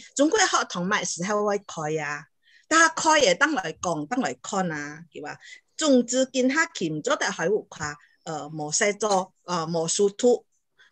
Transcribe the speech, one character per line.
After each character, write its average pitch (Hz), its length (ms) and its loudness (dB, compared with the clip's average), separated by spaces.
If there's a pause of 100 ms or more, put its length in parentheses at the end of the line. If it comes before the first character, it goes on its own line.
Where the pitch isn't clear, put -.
(160)
中 294 140 4
国 403 80 0
学 370 280 2
堂 180 200 -6
乜 196 180 -2
时 175 220 -6
候 208 200 -2
会 202 140 0
开 156 440 -6
啊， 147 220 -8 (420)
但 320 200 6
系 320 80 0
开 311 240 4
也 202 140 6
当 294 200 2
来 180 180 -4 (100)
讲， 156 240 -4
当 247 160 -4
来 139 200 -2
看 190 300 -2
啊， 151 400 -10
对 139 100 -14
吧？ 139 160 -12 (380)
总 262 300 4
之， 254 260 0
今 262 220 2
下 320 140 2
去 175 220 -4
唔 156 120 -6
做 262 140 0
得 302 160 -4
还 180 140 -4
有 196 260 0
看， 151 240 -8 (300)
呃， 156 240 -8
冇 151 200 -8
事 208 260 0
做， 196 380 0 (120)
呃， 175 200 -2
冇 165 220 -2
书 202 220 2
读， 247 360 2 (460)